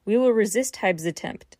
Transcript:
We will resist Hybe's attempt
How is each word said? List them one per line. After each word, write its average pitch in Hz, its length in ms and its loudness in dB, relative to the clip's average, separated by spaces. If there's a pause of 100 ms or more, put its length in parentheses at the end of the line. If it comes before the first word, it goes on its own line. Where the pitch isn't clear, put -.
We 208 100 0
will 254 160 4
resist 220 460 0
Hybe's 175 280 -2
attempt - 540 -10